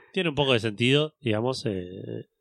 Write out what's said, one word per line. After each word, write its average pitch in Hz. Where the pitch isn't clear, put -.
tiene 180
un 139
poco 139
de 117
sentido, 120
digamos, 120
eh, 104